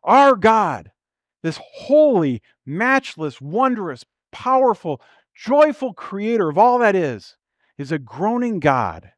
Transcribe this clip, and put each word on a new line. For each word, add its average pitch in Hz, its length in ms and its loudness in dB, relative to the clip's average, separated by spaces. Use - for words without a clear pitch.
Our 262 360 4
God, 190 560 0
this 160 200 -8
holy, 262 800 2
matchless, 180 760 -4
wondrous, 190 640 -4
powerful, 247 720 -2
joyful 269 580 0
creator 208 540 -4
of 147 100 -2
all 247 220 4
that 220 160 2
is, 131 400 -4
is 139 140 -10
a 156 80 -4
groaning 208 600 -4
God. 117 560 -2